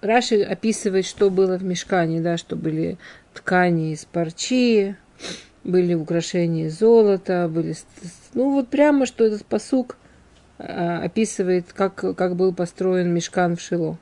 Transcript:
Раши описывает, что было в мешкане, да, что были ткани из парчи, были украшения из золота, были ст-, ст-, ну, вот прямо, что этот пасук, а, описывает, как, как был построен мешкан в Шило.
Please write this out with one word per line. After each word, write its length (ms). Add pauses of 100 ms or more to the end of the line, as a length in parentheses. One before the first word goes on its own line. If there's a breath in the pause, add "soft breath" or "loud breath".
Раши 400
описывает, 640
что 240
было 280
в 60
мешкане, 560
да, 180
что 180
были 420 (360 loud breath)
ткани 600
из 120
парчи, 920 (680 loud breath)
были 300
украшения 760
из 120
золота, 680
были 260
ст-, 120 (180)
ст-, 300
ну, 200
вот 160
прямо, 360
что 180
этот 220
пасук, 520 (600 soft breath)
а, 460
описывает, 720
как, 220
как 400
был 180
построен 600
мешкан 420
в 60
Шило. 400